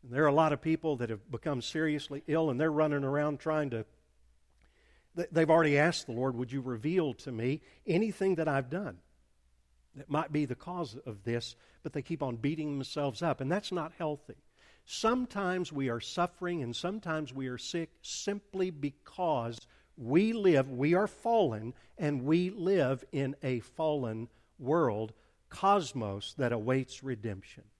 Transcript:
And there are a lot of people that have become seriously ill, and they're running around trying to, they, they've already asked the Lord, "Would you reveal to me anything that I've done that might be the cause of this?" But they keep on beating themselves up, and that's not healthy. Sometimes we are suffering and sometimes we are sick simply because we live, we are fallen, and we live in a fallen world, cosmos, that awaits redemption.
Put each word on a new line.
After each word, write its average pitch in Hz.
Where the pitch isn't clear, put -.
And 120
there 135
are 151
a 143
lot 156
of 143
people 160
that 120
have 107
become 123
seriously 151
ill, 160
and 123
they're 156
running 147
around 143
trying 151
to, 113
they, 170
they've 160
already 156
asked 160
the 123
Lord, 123
"Would 117
you 135
reveal 131
to -
me 123
anything 196
that 160
I've 135
done 143
that 135
might 156
be 151
the 123
cause 175
of 107
this?" 117
But -
they 143
keep 147
on 123
beating 151
themselves 143
up, 160
and 131
that's 202
not 165
healthy. 151
Sometimes 202
we 135
are 117
suffering 175
and 120
sometimes 160
we 135
are 127
sick 165
simply -
because 143
we 156
live, 170
we 135
are 196
fallen, 131
and 143
we 175
live 170
in 139
a 127
fallen 123
world, 123
cosmos, 131
that 123
awaits 123
redemption. 107